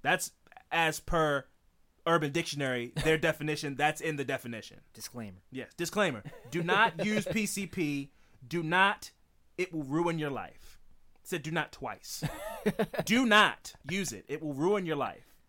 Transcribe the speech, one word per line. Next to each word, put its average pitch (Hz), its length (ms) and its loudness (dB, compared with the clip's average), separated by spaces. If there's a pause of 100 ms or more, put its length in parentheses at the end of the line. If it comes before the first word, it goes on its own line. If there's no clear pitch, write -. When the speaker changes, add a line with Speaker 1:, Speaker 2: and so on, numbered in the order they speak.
Speaker 1:
That's 160 300 0 (400)
as 160 280 2
per 151 440 2 (640)
Urban 156 260 4
Dictionary, 135 600 -2 (120)
their 160 140 4
<laughs> 160 100 2
definition. 151 480 -2
That's 151 240 2
in 156 160 -2
the 139 80 -4
definition. 120 560 -6 (140)
Speaker 2:
Disclaimer. 107 440 -12 (120)
Speaker 1:
Yes, 127 260 -10
disclaimer. 170 460 0 (280)
Do 165 120 -2
not 190 420 4
<laughs> - 0 -
use 214 220 0
P 202 200 0
C 202 200 -4
P. 147 440 -2 (360)
Do 165 160 -2
not. 185 480 2 (480)
It 180 160 -2
will 156 80 -4
ruin 165 360 0
your 147 120 -2
life. 95 480 -10 (440)
Said 165 200 -6
do 156 80 -6
not 165 200 -2
twice. - 540 -10 (400)
Speaker 2:
<laughs> 208 400 0
Speaker 1:
Do 240 220 4
not 208 480 4 (140)
use 185 240 -2
it. 98 140 -12
It 156 160 -6
will 147 120 -4
ruin 185 320 2
your 156 100 0
life. 117 380 -6 (140)